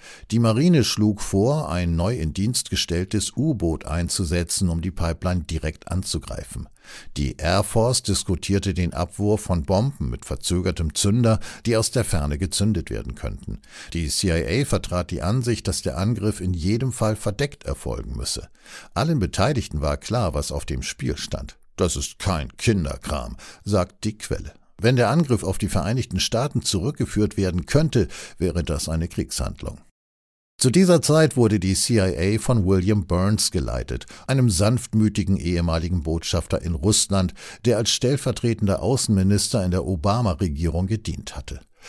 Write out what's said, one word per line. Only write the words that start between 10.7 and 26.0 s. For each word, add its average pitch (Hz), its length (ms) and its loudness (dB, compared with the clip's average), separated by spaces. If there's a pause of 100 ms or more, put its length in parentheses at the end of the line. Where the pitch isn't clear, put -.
Zünder, 110 460 4 (240)
die 117 100 2
aus 110 160 2
der 117 140 0
Ferne 73 320 0
gezündet 92 520 0
werden 55 260 -8
könnten. - 440 -8 (320)
Die 82 160 -2
C 92 220 0
I 82 320 0
A 143 40 0
vertrat 90 460 -2
die 71 120 -4
Ansicht, 120 440 -2
dass 95 140 -2
der 67 160 -4
Angriff 104 420 0
in 92 140 -2
jedem 110 400 0
Fall 110 240 0
verdeckt - 480 -6
erfolgen 57 500 -6
müsse. - 320 -6 (460)
Allen 147 260 2
Beteiligten 98 640 0
war 73 160 0
klar, 104 360 -2
was 73 200 -2
auf 73 100 -4
dem 65 200 -4
Spiel - 340 -4
stand. - 400 -10 (180)
"Das 87 220 0
ist - 200 -8
kein 78 380 -2
Kinderkram", 73 800 -2 (300)
sagt 95 400 0
die 107 120 -4
Quelle. - 360 -8 (260)
Wenn 123 160 4
der 120 140 4
Angriff 135 340 2
auf 95 140 -2
die 98 120 -2
Vereinigten 101 520 0